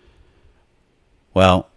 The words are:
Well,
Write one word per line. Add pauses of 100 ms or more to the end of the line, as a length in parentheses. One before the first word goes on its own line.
(1300)
Well,